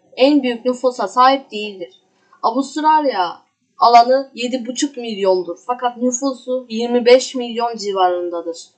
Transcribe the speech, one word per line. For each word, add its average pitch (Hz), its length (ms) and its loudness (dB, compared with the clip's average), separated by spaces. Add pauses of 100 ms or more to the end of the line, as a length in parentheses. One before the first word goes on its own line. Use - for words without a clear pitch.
(160)
en 277 260 4
büyük 240 220 -4
nüfusa 247 440 -2
sahip 254 420 2
değildir. 208 500 -12 (420)
Avustralya 269 1000 -2 (360)
alanı 247 560 4
yedi 240 320 -6
buçuk 254 300 -6
milyondur, 190 680 -2
fakat 240 300 -4
nüfusu 254 720 -4
yirmi 233 380 -2
beş 254 280 6
milyon 233 420 -6
civarındadır. 180 1000 -4